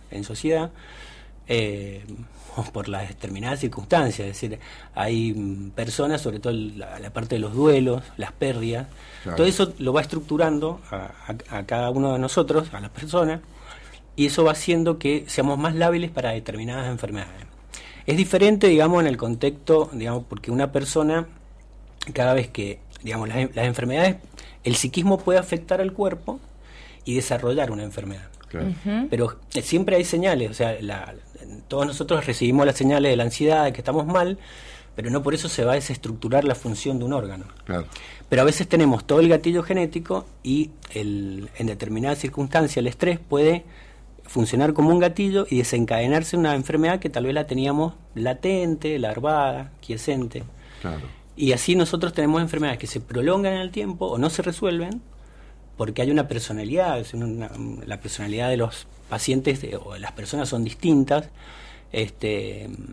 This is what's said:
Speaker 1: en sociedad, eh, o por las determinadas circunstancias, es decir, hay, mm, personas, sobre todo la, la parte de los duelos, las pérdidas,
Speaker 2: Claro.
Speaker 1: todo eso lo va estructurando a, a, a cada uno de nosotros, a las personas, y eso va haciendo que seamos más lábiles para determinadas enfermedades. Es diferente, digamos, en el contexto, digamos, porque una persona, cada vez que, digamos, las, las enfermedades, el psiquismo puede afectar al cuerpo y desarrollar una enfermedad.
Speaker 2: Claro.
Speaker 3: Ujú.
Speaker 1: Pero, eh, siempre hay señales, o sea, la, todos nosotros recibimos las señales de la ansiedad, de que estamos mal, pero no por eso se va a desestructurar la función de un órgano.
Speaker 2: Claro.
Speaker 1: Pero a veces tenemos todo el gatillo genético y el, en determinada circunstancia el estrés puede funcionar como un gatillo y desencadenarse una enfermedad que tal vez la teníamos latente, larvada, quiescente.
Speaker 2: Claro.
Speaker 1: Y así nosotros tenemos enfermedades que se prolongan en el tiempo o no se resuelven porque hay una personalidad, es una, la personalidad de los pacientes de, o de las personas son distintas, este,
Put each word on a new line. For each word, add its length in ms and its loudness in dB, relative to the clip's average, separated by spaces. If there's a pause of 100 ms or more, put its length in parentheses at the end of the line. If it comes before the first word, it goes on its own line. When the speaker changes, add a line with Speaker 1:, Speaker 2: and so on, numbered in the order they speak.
(120)
Speaker 1:
en 100 -8
sociedad, 480 -2 (760)
eh, 560 -4 (520)
o 80 -2
por 240 -8
las 200 -6
determinadas 520 -8
circunstancias, 680 0
es 120 -12
decir, 180 -6 (360)
hay, 380 0
mm, 380 -6
personas, 500 -2
sobre 200 -6
todo 120 -2
la, 460 -8
la 140 -12
parte 240 -4
de 40 0
los 140 -4
duelos, 480 4 (140)
las 160 -8
pérdidas, 560 -4 (340)
Speaker 2:
Claro. 140 -8
Speaker 1:
todo 100 6
eso 320 2
lo 140 0
va 80 4
estructurando 800 0 (100)
a, 220 -8 (380)
a, 80 -6
a 80 -8
cada 240 -2
uno 220 0
de 60 -2
nosotros, 540 0
a 80 -10
las 100 -10
personas, 500 0 (760)
y 100 4
eso 180 4
va 80 6
haciendo 460 0
que 300 0
seamos 300 0
más 160 0
lábiles 360 2
para 200 -2
determinadas 580 -6
enfermedades. 580 -8 (600)
Es 100 2
diferente, 500 6
digamos, 340 8
en 60 4
el 100 2
contexto, 760 2
digamos, 360 -4
porque 220 -8
una 220 0
persona, 540 0 (840)
cada 220 2
vez 140 0
que, 320 -8 (220)
digamos, 260 -6
las, 260 -2
las 120 0
enfermedades, 500 0 (480)
el 120 2
psiquismo 420 2
puede 200 4
afectar 420 -2
al 120 -2
cuerpo 480 -4 (640)
y 100 -2
desarrollar 560 0
una 140 -6
enfermedad. 440 -10 (200)
Speaker 2:
Claro. 200 -4
Speaker 3:
Ujú. 400 -4
Speaker 1:
Pero, 300 0 (160)
eh, 80 -2
siempre 340 2
hay 80 4
señales, 460 2
o 40 -10
sea, 260 0
la, 340 -8 (540)
todos 180 0
nosotros 400 0
recibimos 400 4
las 100 4
señales 360 4
de 40 4
la 80 4
ansiedad, 400 4
de 80 2
que 60 -10
estamos 280 0
mal, 320 2 (580)
pero 140 -6
no 120 0
por 120 0
eso 140 -4
se 160 0
va 80 4
a 40 4
desestructurar 680 -2
la 120 2
función 420 -4
de 60 -4
un 80 -2
órgano. 320 -6 (200)
Speaker 2:
Claro. 220 -4 (420)
Speaker 1:
Pero 140 6
a 20 8
veces 240 4
tenemos 380 6
todo 140 6
el 80 8
gatillo 340 4
genético 640 -2 (160)
y 280 0 (220)
el, 560 -6 (100)
en 100 -2
determinada 480 -2
circunstancia 640 0
el 80 0
estrés 320 0
puede 440 2 (600)
funcionar 500 2
como 160 6
un 100 6
gatillo 480 2
y 100 2
desencadenarse 800 2
una 180 4
enfermedad 460 2
que 100 -4
tal 140 -2
vez 100 0
la 120 -2
teníamos 480 0 (200)
latente, 840 -2
larvada, 760 0 (120)
quiescente. 580 -4 (400)
Speaker 2:
Claro. 180 -6 (360)
Speaker 1:
Y 160 4
así 220 2
nosotros 380 2
tenemos 300 2
enfermedades 360 -2
que 80 -10
se 140 -8
prolongan 540 0
en 60 -4
el 100 -6
tiempo 360 -6
o 120 -4
no 120 2
se 120 -2
resuelven 580 -4 (760)
porque 260 -4
hay 80 0
una 180 2
personalidad, 720 -2
es 140 -10
una, 360 -6 (360)
la 140 -10
personalidad 500 -4
de 80 2
los 280 -4 (220)
pacientes 540 0
de, 140 -8
o 180 -12
de 60 -14
las 120 -10
personas 380 -6
son 120 -2
distintas, 680 4 (600)
este, 800 -4 (240)